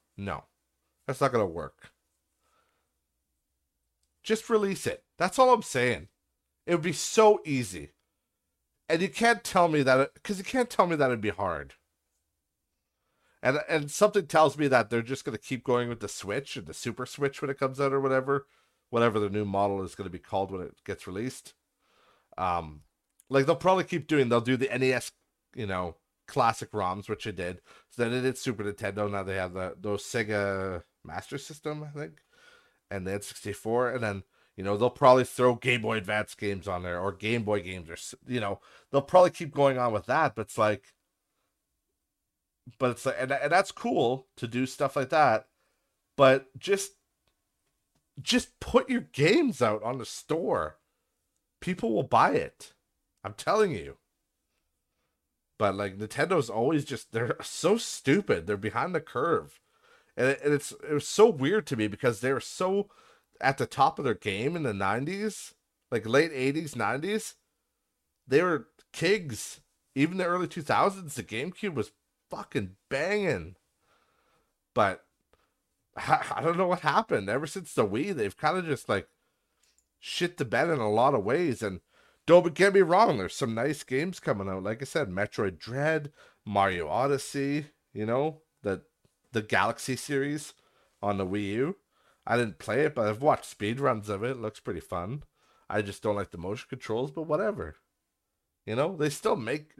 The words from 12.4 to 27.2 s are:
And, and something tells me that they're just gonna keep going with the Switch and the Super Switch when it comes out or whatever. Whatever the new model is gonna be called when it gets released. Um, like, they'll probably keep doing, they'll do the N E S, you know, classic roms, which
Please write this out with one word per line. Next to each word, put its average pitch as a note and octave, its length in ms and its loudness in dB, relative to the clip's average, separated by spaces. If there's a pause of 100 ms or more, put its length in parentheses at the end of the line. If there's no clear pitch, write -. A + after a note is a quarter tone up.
And, C3+ 160 2 (100)
and D3 220 -2
something E3+ 340 2
tells D3+ 320 4
me D3 100 2
that A#2+ 220 4
they're A#2 140 0
just B2+ 200 -8
gonna A#2 140 -6
keep - 260 -8
going A#2+ 240 0
with A#2 120 -8
the G2+ 100 -8
Switch A2+ 480 -6
and G2 80 -12
the D2+ 80 -14
Super B2 320 -8
Switch C#3 360 -4
when C3+ 100 -4
it - 80 -6
comes C3+ 200 -2
out C#3 140 0
or C#3 80 0
whatever. C3+ 460 0 (420)
Whatever A#2 300 4
the G#2 100 0
new G#2 160 -2
model G2 380 0
is F2 120 -12
gonna F#2+ 140 -10
be E2+ 100 -12
called G2 320 -4
when F#2 100 -6
it - 220 -14
gets - 240 -10
released. G#2+ 460 -10 (840)
Um, E2+ 440 -4 (480)
like, C3+ 160 4
they'll E3 100 4
probably F#3 280 2
keep F3 240 -6
doing, C#3 220 4
they'll A#2 120 4
do B2+ 160 2
the B2+ 140 -2
N B2+ 120 -2
E C3 80 4
S, B2 200 -2 (440)
you A2+ 120 -6
know, F2+ 280 -4 (320)
classic A#2 440 0
roms, G2 360 -4
which G#2+ 160 -6